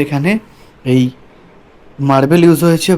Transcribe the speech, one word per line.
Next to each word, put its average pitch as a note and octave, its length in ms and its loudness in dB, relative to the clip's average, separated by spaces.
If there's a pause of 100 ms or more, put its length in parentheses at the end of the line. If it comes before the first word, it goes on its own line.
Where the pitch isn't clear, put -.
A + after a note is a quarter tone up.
এখানে D3 260 -4 (600)
এই B2+ 100 2 (1040)
মার্বেল C#3 380 2
ইউজ D#3+ 220 4
হয়েছে, E3 300 -2